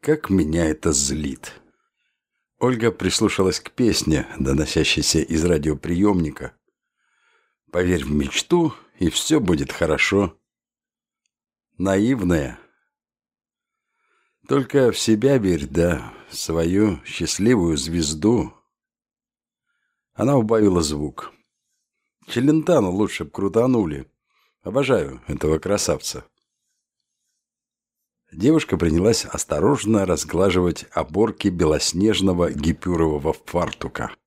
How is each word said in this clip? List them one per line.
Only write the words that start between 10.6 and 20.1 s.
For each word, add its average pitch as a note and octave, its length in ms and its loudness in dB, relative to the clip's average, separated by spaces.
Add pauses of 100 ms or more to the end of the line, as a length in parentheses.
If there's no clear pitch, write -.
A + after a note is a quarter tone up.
Наивная. F#2+ 840 0 (1900)
Только C3+ 420 2
в - 80 -6
себя A#2 380 2
верь, F2 300 0
да E2+ 480 -2 (160)
в - 40 -20
свою F2 720 0
счастливую F2 720 0
звезду. D#2+ 800 -2 (1600)